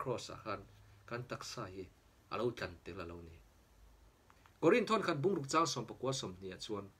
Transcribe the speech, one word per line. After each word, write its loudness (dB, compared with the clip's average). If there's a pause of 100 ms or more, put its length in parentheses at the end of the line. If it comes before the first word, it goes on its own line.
Cross -4
a -10
khan, -4 (480)
kan -4
taksa -6
hi, -8 (480)
a 0
lo 2
tlan -4 (120)
tel -8
a -6
lo -10 (120)
ni. -18 (1200)
Korin 8
thon 4
khan 2
bung 4
ruk -4
chang 6
som -2
pakua -2
som -4 (100)
nia -8
chuan. -4 (140)